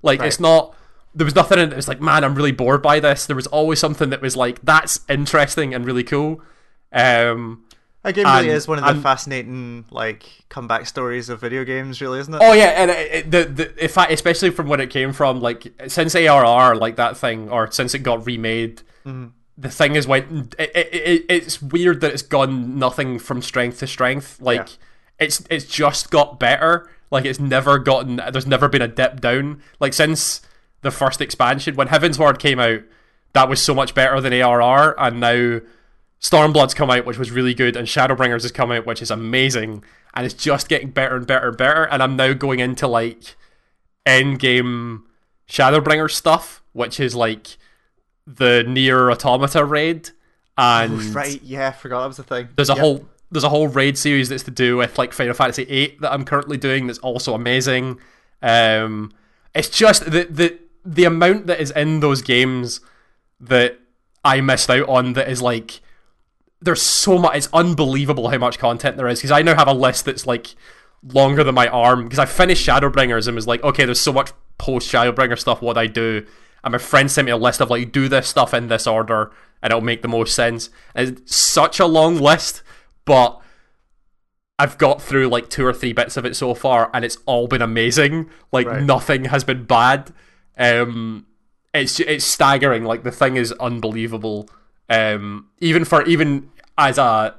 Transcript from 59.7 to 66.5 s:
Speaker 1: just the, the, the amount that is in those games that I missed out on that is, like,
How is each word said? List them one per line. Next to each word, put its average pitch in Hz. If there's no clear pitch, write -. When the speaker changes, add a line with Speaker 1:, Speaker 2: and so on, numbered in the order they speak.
Speaker 1:
just 214
the, 165
the, 170
the 175
amount 175
that 165
is 143
in 156
those 139
games 127
that 123
I 135
missed 131
out 131
on 127
that 135
is, 123
like, 117